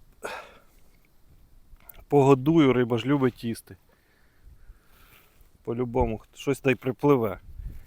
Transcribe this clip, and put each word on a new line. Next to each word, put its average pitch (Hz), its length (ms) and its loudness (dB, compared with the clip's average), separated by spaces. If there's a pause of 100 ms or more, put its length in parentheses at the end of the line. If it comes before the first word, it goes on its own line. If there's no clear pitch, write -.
(2000)
погодую, 139 640 4
риба 120 260 0
ж 110 80 -8
любить 131 380 -2
їсти. 110 320 -10 (1900)
По-любому 120 560 -2 (140)
щось - 260 -4
та 135 100 0
й 127 40 4
припливе. 123 680 0 (460)